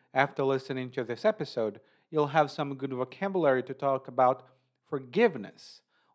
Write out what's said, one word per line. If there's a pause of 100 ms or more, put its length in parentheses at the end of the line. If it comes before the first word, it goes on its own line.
(140)
after
listening
to
this
episode, (300)
you'll
have
some
good
vocabulary
to
talk
about (400)
forgiveness (320)